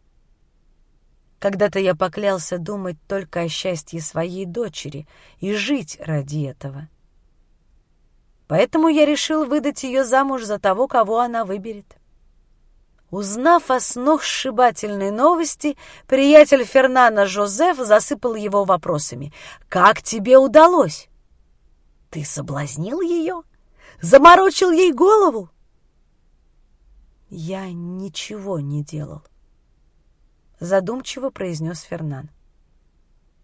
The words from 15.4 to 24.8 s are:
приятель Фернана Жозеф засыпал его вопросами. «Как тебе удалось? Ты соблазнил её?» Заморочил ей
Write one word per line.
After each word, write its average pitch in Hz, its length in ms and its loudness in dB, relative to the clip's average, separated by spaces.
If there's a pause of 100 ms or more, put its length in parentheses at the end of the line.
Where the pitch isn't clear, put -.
приятель 277 580 6
Фернана 247 640 2
Жозеф 208 500 -2
засыпал 226 600 0
его 208 280 -2
вопросами. 151 680 -4 (360)
«Как 190 340 2
тебе 226 360 4
удалось? 269 680 6 (1040)
Ты 151 140 -10
соблазнил 147 800 -8
её?» 339 400 -4 (600)
Заморочил 349 680 6
ей 349 200 4